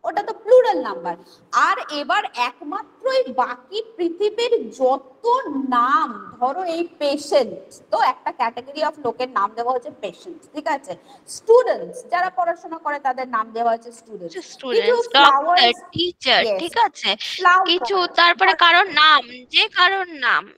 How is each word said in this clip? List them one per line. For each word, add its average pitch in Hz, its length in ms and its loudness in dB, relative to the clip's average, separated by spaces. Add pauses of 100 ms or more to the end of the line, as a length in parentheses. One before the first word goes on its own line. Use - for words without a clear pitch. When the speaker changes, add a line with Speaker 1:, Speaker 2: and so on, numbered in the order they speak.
Speaker 1:
ওটা 339 240 -4
তো 440 60 -8 (100)
plural 453 440 4
number। 175 280 -8 (520)
আর 392 100 0 (220)
এবার 349 240 -2 (260)
একমাত্রই 349 760 -4 (180)
বাকি 247 380 -6 (160)
পৃথিবীর 415 580 -2 (260)
যত 269 460 -2 (520)
নাম, 269 320 2 (300)
ধরো 277 220 -2 (140)
এই 339 80 -4 (180)
পেশেন্ট, 285 520 0 (380)
তো - 60 -2 (140)
একটা 302 200 -6 (100)
category 247 480 -6
of - 60 -10 (100)
লোকের 240 320 -4
নাম 202 200 0
দেওয়া 240 160 -2
হচ্ছে 254 180 -6 (120)
পেশেন্ট, 320 360 -12 (140)
ঠিক 294 220 -8
আছে? 190 180 -10 (420)
students, 427 640 2 (160)
যারা 359 240 0
পড়াশোনা 339 480 -4
করে 294 120 -4 (100)
তাদের 254 280 -4
নাম 214 100 -2 (100)
দেওয়া 233 180 0
হচ্ছে 233 260 -10
students। 185 360 -16 (180)
Speaker 2:
স্টুডেন্টস, 415 340 0
Speaker 1:
কিছু 480 80 4 (220)
Speaker 2:
ডক্টর, 269 40 8
Speaker 1:
ফ্লাওয়ার্স, 277 560 4 (160)
Speaker 2:
teacher, 294 500 0
Speaker 1:
yes, 208 180 -2
Speaker 2:
ঠিক 339 140 -8 (120)
আছে? - 220 -6 (280)
Speaker 1:
flower। 370 320 4
Speaker 2:
কিছু, 359 260 -2 (240)
তারপরে 349 340 4 (100)
কারোর 349 260 4 (120)
নাম, 302 200 6 (340)
যে 359 80 4 (140)
কারোর 370 320 2 (160)
নাম 185 180 0 (140)